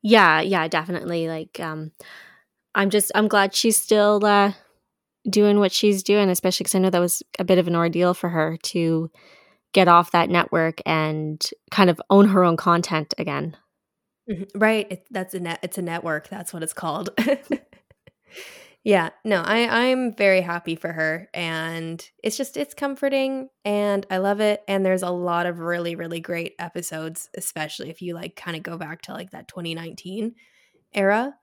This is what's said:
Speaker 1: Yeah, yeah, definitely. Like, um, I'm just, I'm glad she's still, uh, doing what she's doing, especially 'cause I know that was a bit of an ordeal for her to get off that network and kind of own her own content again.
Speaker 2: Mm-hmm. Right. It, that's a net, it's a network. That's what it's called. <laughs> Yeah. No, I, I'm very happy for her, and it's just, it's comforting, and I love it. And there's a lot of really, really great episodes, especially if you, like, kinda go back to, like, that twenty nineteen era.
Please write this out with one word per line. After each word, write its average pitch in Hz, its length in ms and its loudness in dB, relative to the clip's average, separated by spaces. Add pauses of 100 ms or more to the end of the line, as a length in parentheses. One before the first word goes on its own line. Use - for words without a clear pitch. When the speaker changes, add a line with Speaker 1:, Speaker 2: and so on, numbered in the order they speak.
Speaker 1:
Yeah, 196 380 6
yeah, 165 280 0
definitely. 170 580 -4
Like, 160 320 -10
um, 156 320 -8 (840)
I'm 196 140 2
just, 202 240 0
I'm 214 120 2
glad 202 280 2
she's 220 220 2
still, 208 480 4
uh, 202 280 4 (760)
doing 208 300 4
what 196 140 4
she's 202 300 2
doing, 202 280 4
especially 185 340 0
'cause - 100 -4
I 190 40 4
know 185 120 4
that 180 100 2
was 175 220 0 (160)
a 190 60 -2
bit 180 140 4
of - 80 2
an 170 100 0
ordeal 170 380 2
for 175 140 -4
her 165 360 -2
to 165 460 0 (640)
get 185 140 6
off 175 240 4
that 170 180 2
network 165 560 0
and 156 580 -2 (260)
kind 185 200 4
of 160 180 -2
own 196 200 8
her 190 160 4
own 170 120 4
content 170 600 0
again. 151 380 -6 (760)
Speaker 2:
Mm-hmm. 196 280 -8
Right. 214 320 2
It, 185 200 -12
that's 185 240 -8
a 185 60 -6
net, 170 220 -6
it's 180 140 -8
a 190 60 -6
network. 170 460 -6
That's 185 260 -14
what 165 80 -8
it's 160 100 -8
called. 170 420 -6
<laughs> - 60 -4 (1600)
Yeah. 185 260 4 (140)
No, 196 180 0
I, 226 480 2
I'm 254 240 -2
very 190 260 4
happy 170 340 -6
for 165 160 -8
her, 160 440 -4
and 165 680 -6 (200)
it's 220 160 -4
just, 269 180 -8
it's 285 160 -6
comforting, 269 800 -4 (140)
and 208 460 0
I 190 80 -2
love 202 220 0
it. 208 260 0
And 196 200 0
there's 185 160 2
a 180 80 -4
lot 175 340 -2
of 175 140 -4
really, 170 360 -4
really 170 260 -8
great 170 380 -8
episodes, 165 800 -10
especially 156 540 -10
if - 100 -16
you, 180 140 -8
like, 165 220 -12
kinda 165 240 -10
go 165 180 -10
back 160 240 -14
to, - 100 -16
like, 175 200 -14
that - 140 -18
twenty 170 280 -10
nineteen 180 640 -10 (580)
era. 214 480 0